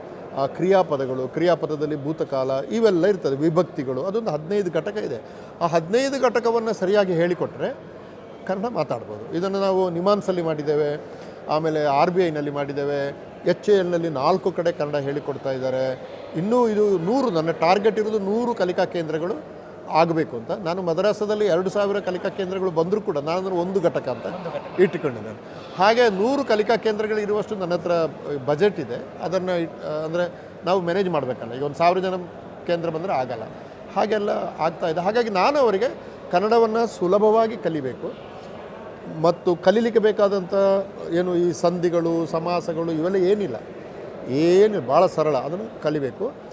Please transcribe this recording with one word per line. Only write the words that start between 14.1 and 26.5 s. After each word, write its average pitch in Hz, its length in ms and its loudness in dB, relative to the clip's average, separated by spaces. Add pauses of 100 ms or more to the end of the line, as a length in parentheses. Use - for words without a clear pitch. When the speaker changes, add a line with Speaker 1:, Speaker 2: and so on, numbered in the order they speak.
Speaker 1:
ಕಡೆ 170 200 0
ಕನ್ನಡ 147 240 -2
ಹೇಳಿಕೊಡ್ತಾ 139 560 -4
ಇದ್ದಾರೆ. 131 320 -2 (520)
ಇನ್ನೂ 226 320 2
ಇದು 208 300 2
ನೂರು, 233 320 2
ನನ್ನ 165 220 2
ಟಾರ್ಗೆಟ್ 196 480 4
ಇರೋದು 214 200 0
ನೂರು 226 360 0
ಕಲಿಕಾ 180 300 0
ಕೇಂದ್ರಗಳು 170 480 -2 (580)
ಆಗಬೇಕು 160 460 2
ಅಂತ. 113 140 -8
ನಾನು 190 300 -4
ಮದ್ರಸಾದಲ್ಲಿ 202 640 0
ಎರಡು 185 240 2
ಸಾವಿರ 202 300 0
ಕಲಿಕಾ 180 300 -4
ಕೇಂದ್ರಗಳು 185 420 -2
ಬಂದರೂ 175 300 0
ಕೂಡ 190 160 -2
ನಾನು 160 220 0
ಅದನ್ನು 185 200 -2
ಒಂದು 185 220 0
ಘಟಕ 156 280 0
ಅಂತ 120 160 -6
Speaker 2:
ಒಂದು 180 240 -8
ಘಟಕ. 147 300 -6
Speaker 1:
ಇಟ್ಟುಕೊಂಡಿದ್ದೇನೆ. 127 600 0 (380)
ಹಾಗೆ 226 320 6
ನೂರು 233 340 0
ಕಲಿಕಾ 220 320 2